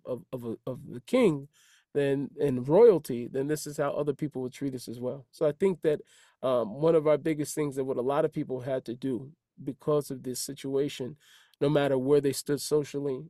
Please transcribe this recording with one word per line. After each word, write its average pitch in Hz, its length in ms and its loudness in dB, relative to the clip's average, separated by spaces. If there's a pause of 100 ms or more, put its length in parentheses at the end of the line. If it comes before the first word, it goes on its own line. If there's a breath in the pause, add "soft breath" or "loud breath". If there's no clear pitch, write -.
of, 127 280 -8
of, 120 240 -8 (100)
of 127 120 -8 (100)
the 113 120 -12
king, 165 460 2 (480 soft breath)
then, 139 340 0 (100)
and 131 280 0
royalty, 151 600 6
then 139 200 -4
this 151 180 -4
is 147 120 -10
how 143 160 0
other 147 200 -2
people 135 300 -6
will 127 80 -6
treat 135 240 -6
us 123 120 -12
as 117 120 -12
well. 127 320 -8
So - 160 -2
I 147 40 2
think 190 300 -2
that, 151 200 2 (420 soft breath)
um, 120 320 0
one 156 180 4
of 151 140 4
our 151 100 6
biggest 147 380 -4
things 147 200 -2
that 135 80 -2
what 131 140 -2
a 127 40 -2
lot 139 240 2
of 151 60 -4
people 139 280 -6
had 131 260 -4
to 113 80 -8
do 131 380 -6 (300)
because 143 500 -2
of 127 100 -10
this 127 180 -8
situation, 139 800 -4 (420 soft breath)
no 143 80 2
matter 143 300 4
where 139 240 4
they 139 100 2
stood 139 300 -4
socially, 143 680 -2